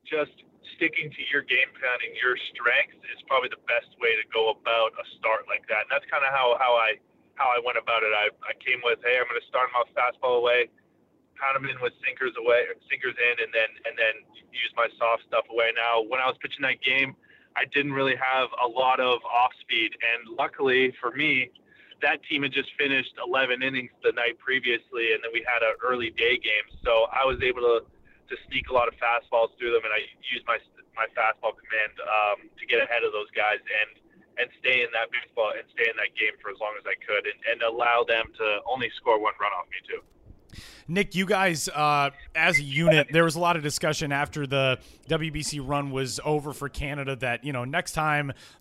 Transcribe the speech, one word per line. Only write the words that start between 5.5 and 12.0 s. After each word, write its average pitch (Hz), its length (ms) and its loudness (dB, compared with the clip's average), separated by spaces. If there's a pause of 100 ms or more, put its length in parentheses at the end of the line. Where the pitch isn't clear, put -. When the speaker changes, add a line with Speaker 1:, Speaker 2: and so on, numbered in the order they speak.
Speaker 1:
that. 107 160 -2
And - 40 -4
that's 143 160 -2
kinda 143 200 0
how, 127 320 2
how 123 160 4
I, 110 240 2 (360)
how 135 120 2
I 120 160 2
went 120 160 0
about 113 240 0
it. 107 80 2
I, 107 160 2 (160)
I 107 160 -6
came 123 240 -2
with, 117 160 0
"Hey, 123 160 2
I'm 123 80 2
gonna 120 240 -6
start 127 240 0
him 123 80 0
off 117 160 0
fastball 123 440 0
away, 120 280 2 (680)
pound 139 200 -2
him 135 80 -4
in 131 160 -8
with 123 240 -4